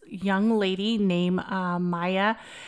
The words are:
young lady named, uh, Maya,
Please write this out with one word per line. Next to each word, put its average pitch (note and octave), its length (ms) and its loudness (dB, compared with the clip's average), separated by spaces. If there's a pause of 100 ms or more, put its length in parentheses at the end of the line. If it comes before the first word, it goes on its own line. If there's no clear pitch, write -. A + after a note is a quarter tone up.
(100)
young G3+ 480 2
lady G3+ 400 0
named, F3+ 420 2
uh, F3+ 380 -2
Maya, F3+ 580 0 (320)